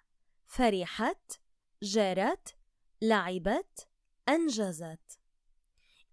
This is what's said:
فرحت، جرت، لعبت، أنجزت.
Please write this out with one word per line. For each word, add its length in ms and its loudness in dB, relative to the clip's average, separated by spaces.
فرحت، 840 0
جرت، 760 0
لعبت، 840 0
أنجزت. 920 -2